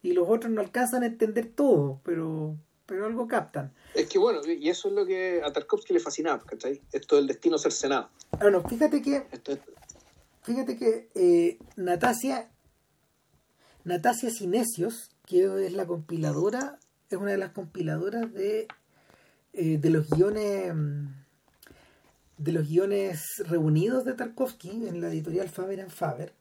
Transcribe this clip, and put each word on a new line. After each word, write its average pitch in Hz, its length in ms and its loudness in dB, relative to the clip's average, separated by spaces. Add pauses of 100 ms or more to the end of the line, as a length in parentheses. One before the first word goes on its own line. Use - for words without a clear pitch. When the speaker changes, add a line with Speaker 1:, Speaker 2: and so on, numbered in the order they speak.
Speaker 1:
Y 175 120 0
los 175 160 4
otros 226 220 2
no 214 100 0
alcanzan 240 420 -2
a 233 40 0
entender 226 400 -2
todo, 147 560 4
pero, 160 520 -4 (300)
pero 196 200 -6
algo 233 220 -4
captan. 147 460 -4 (220)
Speaker 2:
Es - 120 0
que - 120 2
bueno, 196 260 4
y 160 240 -2
eso 175 180 -2
es 196 60 0
lo 202 120 2
que 180 380 0
a - 80 -4
Tarkovsky - 420 -2
le 170 60 6
fascinaba, 156 460 -4
¿cachai? 131 360 -8 (100)
Esto - 240 2
del 139 120 6
destino 160 300 0
cercenado. 135 520 -2 (300)
Speaker 1:
Ah, 202 120 8
no, 180 100 4
fíjate 294 400 0
que, 277 300 -2
Speaker 2:
Esto - 220 -10
es - 60 -6 (840)
Speaker 1:
fíjate 247 340 -4
que, 226 380 2
eh, 175 420 6 (180)
Natasia, 233 760 0 (1300)
Natasia 226 480 0
Cinesios, 208 760 -2 (160)
que 190 400 2
es 180 80 -6
la 190 140 -4
compiladora, 170 920 -2 (300)
es 190 80 -4
una 202 140 -2
de 196 60 0
las 196 140 -4
compiladoras 185 800 -4
de, 214 360 -4 (880)
eh, 160 260 2
de 160 100 4
los 156 220 4
guiones, 196 640 2
mm, 147 300 -4 (1300)
de 156 140 -2
los 156 180 0
guiones 190 540 0 (240)
reunidos 170 580 2
de 254 80 -2
Tarkovsky 233 760 -6
en 175 140 -6
la 170 60 -4
editorial 165 420 -4
Faber 190 320 -8
and 185 80 -14
Faber 151 520 -6